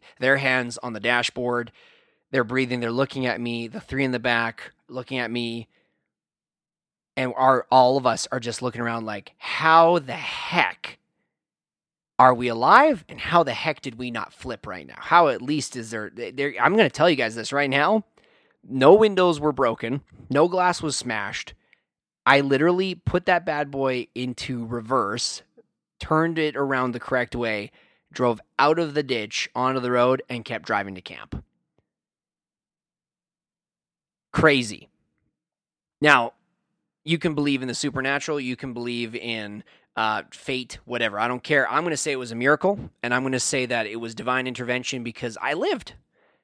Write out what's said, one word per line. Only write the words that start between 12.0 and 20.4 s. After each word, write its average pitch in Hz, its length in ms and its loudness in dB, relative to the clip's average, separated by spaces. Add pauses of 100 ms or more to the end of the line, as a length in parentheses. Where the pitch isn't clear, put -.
are 127 140 8
we 123 160 -2
alive? 175 640 6
And 143 100 -14
how 175 220 4
the 139 100 -4
heck 151 300 -6
did 113 160 -12
we 123 120 -8
not 110 220 -8
flip - 340 -12
right 90 200 -12
now? 60 100 -20
How 170 320 6
at 120 140 -2
least 139 340 -4
is 113 140 -10
there, 107 180 -8
there, 123 500 -6
I'm 143 180 2
gonna 214 120 4
tell 165 220 2
you 151 60 2
guys 113 180 0
this 113 180 -8
right 143 160 0
now. 156 360 2 (600)
No 131 280 8
windows 190 440 6
were 147 140 -2
broken. 127 480 -2 (300)
No 147 180 4